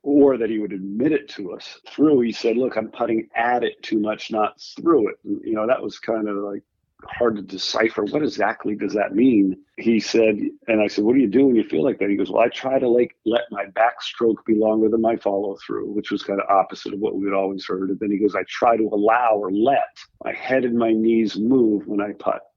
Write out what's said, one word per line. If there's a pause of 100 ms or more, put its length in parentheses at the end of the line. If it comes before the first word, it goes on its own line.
or
that
he
would
admit
it
to
us
through.
He
said,
"Look,
I'm
putting
at
it
too
much,
not (180)
through
it." (100)
And,
you
know,
that
was
kind
of,
like, (440)
hard
to
decipher.
What
exactly
does
that
mean? (200)
He
said, (280)
and
I
said,
"What
do
you
do
when
you
feel
like
that?"
He
goes,
"Well,
I
try
to,
like,
let (100)
my
backstroke
be
longer
than
my
follow
through,"
which
was
kind
of
opposite
of
what
we
had
always
heard.
And
then
he
goes,
"I
try
to (100)
allow
or
let (260)
my
head
and
my
knees
move
when
I
putt." (160)